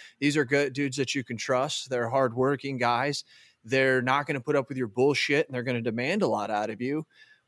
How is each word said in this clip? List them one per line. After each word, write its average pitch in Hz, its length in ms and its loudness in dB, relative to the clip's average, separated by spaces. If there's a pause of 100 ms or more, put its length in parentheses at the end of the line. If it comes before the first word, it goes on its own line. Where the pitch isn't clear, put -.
(200)
these 143 160 2
are 147 100 2
good 143 280 2
dudes 135 240 -4
that 135 160 -2
you 135 100 -4
can 120 140 -8
trust. 131 540 -2
They're 120 180 -2
hardworking 135 680 0
guys. 123 440 0 (400)
They're 131 380 4
not 135 240 2
gonna 143 160 -4
put 147 140 0
up 135 120 2
with 131 100 -8
your 123 100 -2
bullshit, 139 600 2
and 135 60 -12
they're 123 100 -4
gonna 123 180 -2
demand 123 420 -2
a 156 40 2
lot 104 220 -2
out 107 220 -2
of 110 100 -10
you." 143 240 -4 (420)